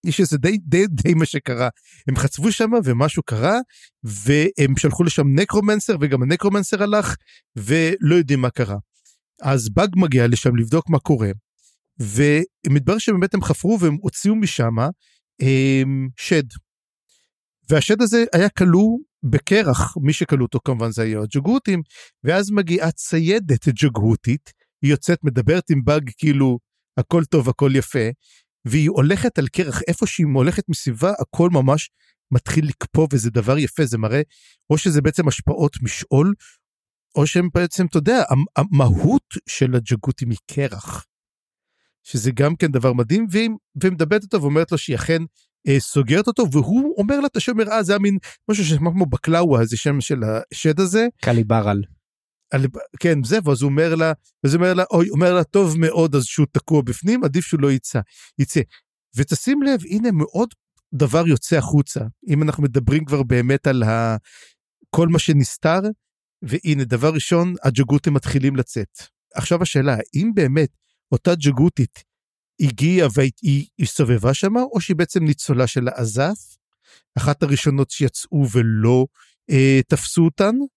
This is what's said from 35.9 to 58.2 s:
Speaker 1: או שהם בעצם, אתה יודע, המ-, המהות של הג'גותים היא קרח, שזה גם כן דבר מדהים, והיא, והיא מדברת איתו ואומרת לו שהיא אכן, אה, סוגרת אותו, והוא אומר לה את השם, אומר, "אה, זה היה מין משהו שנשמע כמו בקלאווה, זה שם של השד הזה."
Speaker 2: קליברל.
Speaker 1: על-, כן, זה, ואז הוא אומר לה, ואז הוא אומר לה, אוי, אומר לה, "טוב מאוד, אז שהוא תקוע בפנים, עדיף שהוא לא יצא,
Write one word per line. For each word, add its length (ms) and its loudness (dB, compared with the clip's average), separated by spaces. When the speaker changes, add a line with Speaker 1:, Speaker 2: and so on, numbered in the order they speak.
Speaker 1:
או 120 2
שהם 260 0
בעצם, 320 0
אתה 120 -2
יודע, 320 2
המ-, 160 2
המהות 800 2
של 260 0
הג'גותים 540 -2
היא 100 -4
קרח, 540 -8
שזה 280 -4
גם 240 0
כן 160 -2
דבר 220 2
מדהים, 380 0
והיא, 180 0
והיא 160 0
מדברת 320 0
איתו 180 -2
ואומרת 300 0
לו 60 -2
שהיא 180 -4
אכן, 260 -2
אה, 120 4
סוגרת 480 0
אותו, 240 0
והוא 460 0
אומר 220 0
לה 80 -2
את 80 -6
השם, 160 -2
אומר, 200 -2
"אה, 120 0
זה 80 -2
היה 80 2
מין 180 2
משהו 160 0
שנשמע 260 0
כמו 140 0
בקלאווה, 600 2
זה 120 -6
שם 240 -2
של 220 -4
השד 560 -2
הזה." 280 2
Speaker 2:
קליברל. 600 0
Speaker 1:
על-, 160 0
כן, 240 2
זה, 200 0
ואז 180 0
הוא 80 0
אומר 260 0
לה, 180 0
ואז 100 2
הוא 60 2
אומר 140 2
לה, 180 0
אוי, 180 2
אומר 240 2
לה, 100 2
"טוב 360 0
מאוד, 360 0
אז 100 2
שהוא 260 0
תקוע 300 0
בפנים, 420 -2
עדיף 220 -2
שהוא 160 -2
לא 100 2
יצא, 280 -2